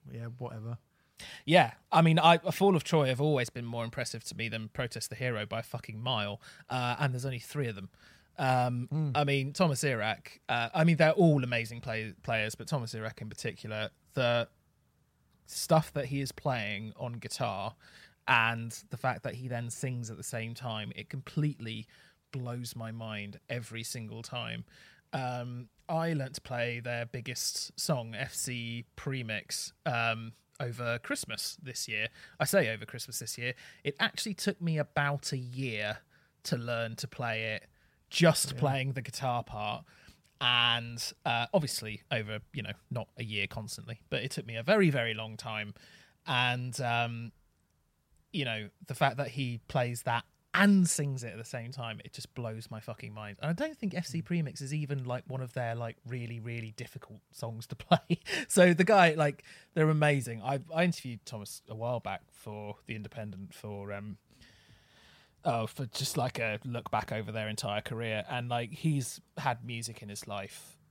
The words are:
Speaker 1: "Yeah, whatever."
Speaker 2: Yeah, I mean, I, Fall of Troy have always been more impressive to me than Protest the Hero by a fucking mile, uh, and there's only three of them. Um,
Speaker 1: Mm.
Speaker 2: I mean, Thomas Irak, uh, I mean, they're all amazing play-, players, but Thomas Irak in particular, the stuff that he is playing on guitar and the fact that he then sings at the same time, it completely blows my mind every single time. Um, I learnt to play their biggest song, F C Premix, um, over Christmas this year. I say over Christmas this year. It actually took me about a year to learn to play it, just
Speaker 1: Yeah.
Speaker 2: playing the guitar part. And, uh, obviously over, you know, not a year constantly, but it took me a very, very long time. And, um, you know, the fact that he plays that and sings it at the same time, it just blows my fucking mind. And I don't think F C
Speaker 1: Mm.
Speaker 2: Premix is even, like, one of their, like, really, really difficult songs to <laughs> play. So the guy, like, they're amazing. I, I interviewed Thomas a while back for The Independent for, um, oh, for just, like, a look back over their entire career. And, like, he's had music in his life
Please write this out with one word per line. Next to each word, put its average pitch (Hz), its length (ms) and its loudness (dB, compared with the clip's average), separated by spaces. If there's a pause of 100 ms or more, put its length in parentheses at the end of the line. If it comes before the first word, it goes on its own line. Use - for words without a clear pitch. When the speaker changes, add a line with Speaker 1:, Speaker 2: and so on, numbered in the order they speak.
(100)
Speaker 1:
"Yeah, 117 160 -10 (120)
whatever." 117 400 -8 (640)
Speaker 2:
Yeah, 147 280 8 (180)
I 160 100 10
mean, 165 200 10
I, 165 180 10
Fall 190 380 6
of 143 80 2
Troy 151 240 4
have 127 120 0
always 143 300 4
been 120 140 -6
more 117 180 -4
impressive 113 420 -6
to - 120 -10
me 113 120 -2
than 110 200 -6
Protest - 420 -4
the 113 60 -10
Hero 117 300 -2
by 113 140 -4
a - 40 -8
fucking 110 360 -10
mile, 107 400 -2 (300)
uh, 123 300 0
and 139 120 2
there's 127 120 -4
only 127 160 -4
three 147 260 -4
of 113 80 -4
them. 95 140 -10 (500)
Um, 127 540 4
Speaker 1:
Mm. 151 240 0
Speaker 2:
I 147 80 4
mean, 139 280 2
Thomas 156 300 2
Irak, 110 680 -2
uh, 117 240 2
I 160 120 6
mean, 165 120 8
they're 156 140 8
all 160 320 8
amazing 117 380 -2
play-, 110 420 -4
players, 110 320 0
but - 140 -12
Thomas 120 260 -2
Irak 110 260 -8
in 107 80 -8
particular, 107 600 -6 (240)
the 120 340 2 (1000)
stuff - 480 2
that 139 120 -2
he 139 140 -2
is 131 100 -2
playing 110 680 -4
on 120 180 -6
guitar 107 600 -4 (540)
and 117 420 4 (200)
the 123 60 -6
fact - 280 -2
that 117 100 -4
he 127 140 -8
then 120 220 -4
sings 120 400 -4
at 117 80 -12
the - 40 -12
same 117 320 -6
time, 107 400 -6
it - 140 -12
completely 131 800 -2 (420)
blows 120 460 -6
my 113 160 -8
mind 107 560 -8
every 117 340 -6
single 113 400 -8
time. 117 420 -8 (480)
Um, 123 560 -6 (200)
I 165 240 0
learnt 135 220 -2
to - 80 -10
play 120 360 -2
their 120 280 -4
biggest - 720 -6
song, 117 340 0
F 123 200 -6
C 117 500 -4 (100)
Premix, 120 800 -6 (140)
um, 113 480 0 (260)
over 120 380 -2
Christmas - 640 -6
this 127 260 -6
year. 110 200 -2 (320)
I 147 40 4
say 151 240 4
over 110 160 -4
Christmas - 360 -8
this - 180 -8
year. 123 160 -4 (300)
It - 160 -2
actually - 340 -2
took - 260 -2
me 165 160 0
about 143 560 0
a 135 60 -4
year 123 600 -4 (440)
to - 160 0
learn 117 380 -2
to - 120 -8
play 110 460 -2
it, - 140 -10 (420)
just - 420 6
Speaker 1:
Yeah. 127 60 -8
Speaker 2:
playing 135 360 2
the 135 60 -4
guitar 120 440 -2
part. 107 400 -6 (560)
And, 117 600 2 (240)
uh, 117 300 2
obviously 117 560 0
over, 107 300 -2 (120)
you 135 120 -6
know, 101 80 -6 (180)
not 120 260 -4
a 113 80 -8
year 104 220 -2
constantly, 113 540 -10 (100)
but 135 140 -2
it 135 80 -6
took - 140 -8
me 117 100 -8
a 113 80 -6
very, 190 260 6
very 117 240 0
long 110 220 -8
time. 107 380 -8 (520)
And, 123 540 0
um, 117 500 -2 (1000)
you 151 120 -2
know, 110 240 -4 (200)
the 127 80 -4
fact 131 220 4
that 139 100 -2
he 120 400 -4
plays 120 340 0
that 117 220 0 (300)
and 196 340 8
sings 139 360 -2
it 117 80 -8
at 98 60 -12
the 113 60 -10
same 120 260 -8
time, 117 340 -8
it - 80 -14
just - 220 -14
blows 113 360 -6
my 110 100 -10
fucking 113 320 -10
mind. 104 280 -12
And 151 100 0
I - 20 4
don't 294 260 -2
think 185 160 -2
F 175 120 -2
C 165 160 -2
Speaker 1:
Mm. - 20 -6
Speaker 2:
Premix 165 360 0
is 135 120 -4
even, 143 320 -2
like, 123 220 -4
one 131 160 -4
of 120 100 -8
their, 117 220 -2
like, 117 320 -6
really, 120 340 -6
really 117 320 -6
difficult - 480 -14 (120)
songs 117 360 -8
to - 80 -8
<laughs> - 100 -18
play. - 340 4 (280)
So 180 260 10
the 170 80 6
guy, 180 300 10
like, 151 320 2 (300)
they're 156 160 6
amazing. 143 520 4
I, 135 180 -2 (140)
I 165 100 4
interviewed 131 420 -2
Thomas - 420 -10
a 113 60 -8
while 117 260 -2
back 95 220 -6 (100)
for 104 440 -12 (100)
The 117 100 -8
Independent 104 580 -12
for, 101 380 -10
um, 101 240 -10 (1300)
oh, 117 220 0
for 131 200 -8
just, - 300 -4
like, 127 220 -2
a 110 260 -2
look 120 260 -6
back 107 220 -2
over 107 200 -4
their 107 160 -4
entire 107 320 -4
career. 110 480 -4
And, 123 200 -4
like, 120 240 -2
he's 147 480 -2 (160)
had 123 280 -2
music 117 380 -8
in 104 60 -14
his 101 180 -10
life 101 500 -10 (140)